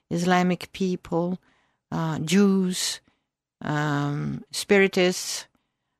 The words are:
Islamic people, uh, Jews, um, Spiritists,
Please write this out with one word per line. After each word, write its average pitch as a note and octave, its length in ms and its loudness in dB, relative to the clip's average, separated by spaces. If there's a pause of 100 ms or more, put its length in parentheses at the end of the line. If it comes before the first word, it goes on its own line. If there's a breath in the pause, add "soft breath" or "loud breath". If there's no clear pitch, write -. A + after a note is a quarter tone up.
Islamic F3+ 640 2
people, F3+ 640 -2 (520)
uh, D#3+ 280 -4
Jews, F#3+ 800 2 (640)
um, D3 920 -4
Spiritists, F#3+ 920 0 (540)